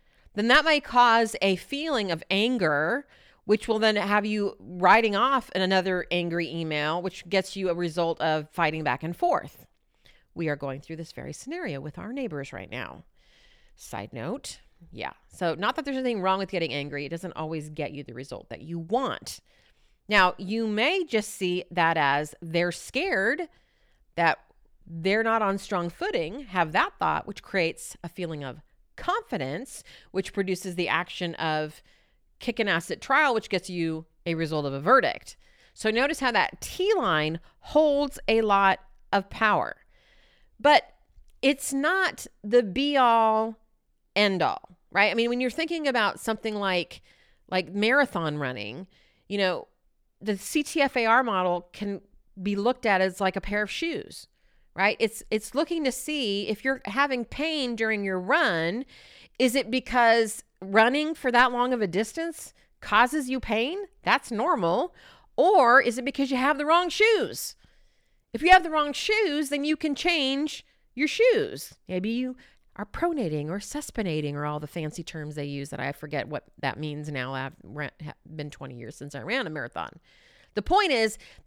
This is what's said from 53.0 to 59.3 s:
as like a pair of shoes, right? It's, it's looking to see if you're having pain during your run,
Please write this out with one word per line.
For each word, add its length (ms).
as 200
like 140
a 60
pair 200
of 80
shoes, 580
right? 240
It's, 300
it's 240
looking 300
to 80
see 560
if 180
you're 200
having 380
pain 520
during 280
your 160
run, 640